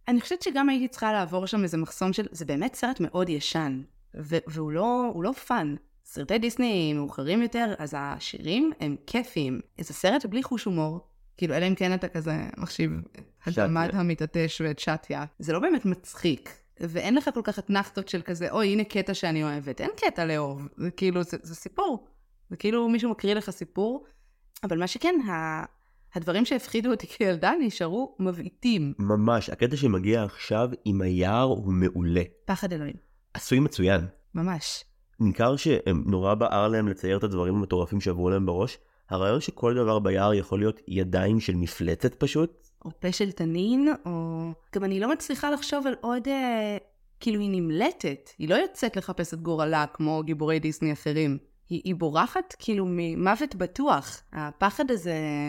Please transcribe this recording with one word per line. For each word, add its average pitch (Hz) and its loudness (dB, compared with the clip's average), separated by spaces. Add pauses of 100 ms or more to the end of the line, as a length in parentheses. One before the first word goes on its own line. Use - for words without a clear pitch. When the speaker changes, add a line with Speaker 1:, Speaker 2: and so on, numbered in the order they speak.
Speaker 1:
אני 240 4
חושבת 349 -4
שגם 277 2
הייתי 262 2
צריכה 220 -2
לעבור 185 -2
שם 208 0
איזה 165 0
מחסום 185 -2
של... 208 -2
זה 170 -12
באמת 147 -2
סרט 247 -2
מאוד 180 0
ישן, 147 -2 (320)
ו-, 151 -2
והוא 156 -6
לא, 240 0
הוא 170 -4
לא 233 0
פאן. 175 -2 (300)
סרטי 185 -2
דיסני 226 2
מאוחרים 147 0
יותר, 233 -2
אז 147 -8
השירים 185 -2
הם 143 -2 (100)
כיפיים. 143 -2 (180)
איזה - -10
סרט 233 2
בלי 226 -2
חוש - -6
הומור, 165 0 (360)
כאילו, 170 0
אלא 175 2
אם 190 2
כן 185 2
אתה 185 -2
כזה 160 -4 (200)
מחשיב 160 -2 (560)
את 170 -2
Speaker 2:
שטיה. 110 2
Speaker 1:
המד 165 2
המתעטש 165 0
ואת 151 -2
שטיה. 147 -4 (140)
זה 156 -2
לא 165 2
באמת 294 2
מצחיק. 180 -2 (300)
ואין 170 -2
לך 285 2
כל 233 -4
כך 208 -4
אתנחתות 196 -2
של 175 -4
כזה, 170 -4
"אוי, 208 2
הנה 208 2
קטע 196 -2
שאני 156 0
אוהבת." 143 -6
אין 381 -4
קטע 277 0
לאהוב. 143 -2
זה 175 -4
כאילו, 180 0
זה, 170 -6
זה 165 -16
סיפור. - -2 (440)
זה 180 -8
כאילו 233 2
מישהו 233 2
מקריא 208 0
לך 208 -2
סיפור. 214 -4 (600)
אבל 175 0
מה 180 0
שכן, 320 0 (160)
ה-, 160 -4 (500)
הדברים 175 2
שהפחידו 233 0
אותי - -2
כילדה 185 2
נשארו 208 -2
מבעיטים. 180 0
Speaker 2:
ממש, 107 4
הקטע 127 2
שמגיע 107 4
עכשיו 110 0 (140)
עם 98 2
היער 92 2
הוא 101 2
מעולה. 90 4 (220)
Speaker 1:
פחד 190 -2
אלוהים. 151 -6 (380)
Speaker 2:
עשוי - 2
מצוין. 95 4 (340)
Speaker 1:
ממש. 170 -4 (360)
Speaker 2:
ניכר 117 4
שהם 101 2
נורא 95 4
בער 107 2
להם 110 2
לצייר 95 0
את 104 0
הדברים 92 2
המטורפים 95 0
שעברו 90 2
להם 98 2
בראש. 92 0 (320)
הרעיון 98 2
שכל - 0
דבר 110 4
ביער 101 4
יכול 98 0
להיות 107 0
ידיים 92 2
של 98 0
מפלצת 85 0
פשוט. 151 0 (180)
Speaker 1:
או 170 -10 (100)
פה 180 0
של 202 0
תנין, 196 0 (180)
או... 175 -4 (640)
גם 196 -2
אני 190 0
לא 240 0
מצליחה 294 -2
לחשוב 285 -2
על 254 0
עוד... 240 -2
אה, 233 -2 (440)
כאילו, 214 0
היא 208 0
נמלטת. 170 0
היא 156 -4
לא 180 6
יוצאת 247 0
לחפש 175 -6
את 160 -8
גורלה 156 2
כמו 156 0
גיבורי 156 0
דיסני 156 0
אחרים. 147 0 (300)
היא, - -4
היא 185 -2
בורחת 175 0
כאילו 202 -2
ממוות 175 0
בטוח. 180 -2 (100)
הפחד 196 -2
הזה 170 -2 (320)